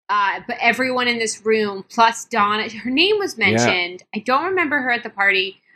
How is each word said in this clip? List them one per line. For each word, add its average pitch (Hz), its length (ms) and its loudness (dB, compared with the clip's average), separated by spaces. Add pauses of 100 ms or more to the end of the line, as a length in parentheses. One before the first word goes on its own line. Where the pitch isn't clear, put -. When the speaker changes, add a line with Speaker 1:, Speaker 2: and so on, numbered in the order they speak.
Speaker 1:
Uh, 196 380 0
but - 140 -6
everyone 247 460 0
in 240 100 0
this 220 260 -6
room, 208 460 0
plus 226 360 2
Donna, 214 440 0
her 226 220 -8
name 370 260 2
was 392 200 -4
Speaker 2:
Yeah. 202 120 2
Speaker 1:
mentioned. 185 540 0 (100)
I 214 60 -4
don't 262 260 0
remember 330 360 0
her 254 100 -2
at 233 100 -2
the 226 80 -12
party. 196 520 0 (140)